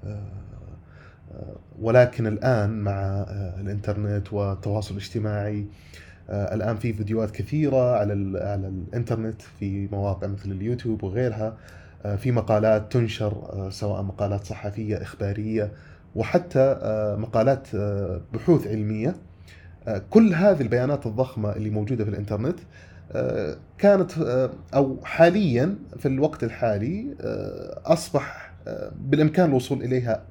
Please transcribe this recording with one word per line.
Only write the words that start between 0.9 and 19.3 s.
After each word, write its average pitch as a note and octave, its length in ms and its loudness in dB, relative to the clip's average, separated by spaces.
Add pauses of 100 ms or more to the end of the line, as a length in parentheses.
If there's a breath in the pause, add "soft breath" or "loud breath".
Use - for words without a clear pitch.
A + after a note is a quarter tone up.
آه، - 220 -12 (260)
ولكن A#2 460 6
الآن G#2+ 520 2
مع، G2+ 120 0
آه، G2 720 -4
الإنترنت G#2 720 -2
والتواصل G2+ 640 -2
الاجتماعي، G#2 720 -4 (640 loud breath)
آه، G2+ 260 -2
الآن A2 200 0
في A2 180 -2
فيديوهات G#2+ 380 -2
كثيرة C3 640 2
على G2+ 160 2
ال-، G2 240 -2
على F#2+ 300 -4
الإنترنت A2 720 -4
في G2 500 -6
مواقع G2+ 360 -2
مثل G2 240 -6
اليوتيوب A2 520 -4
وغيرها، A2 540 -2 (480 loud breath)
آه، G#2 100 -2
في A#2+ 160 0
مقالات G#2+ 600 4
تنشر، A2 400 0
آه، F#2+ 380 -8
سواء G2 320 -4
مقالات G2+ 420 -2
صحفية G#2 580 -6
إخبارية G#2 680 -2 (440 loud breath)
وحتى، C3+ 680 2
آه، G#2+ 340 0
مقالات، A2+ 600 2
آه، G2+ 460 -2 (120)
بحوث - 340 4
علمية. G#2+ 480 -2 (720 loud breath)